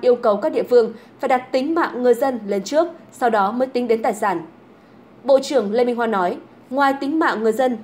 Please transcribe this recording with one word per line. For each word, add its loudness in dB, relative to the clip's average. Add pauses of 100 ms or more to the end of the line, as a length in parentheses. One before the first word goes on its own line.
yêu 4
cầu 0
các -2
địa -2
phương 4 (260)
phải -4
đặt 0
tính 0
mạng -2
người 4
dân 0
lên -4
trước, 0 (240)
sau -2
đó 2
mới -2
tính -4
đến 0
tài 0
sản. -2 (800)
Bộ 4
trưởng -2
Lê 2
Minh -2
Hoan -2
nói, 0 (320)
"Ngoài 0
tính -2
mạng -2
người 2
dân, 0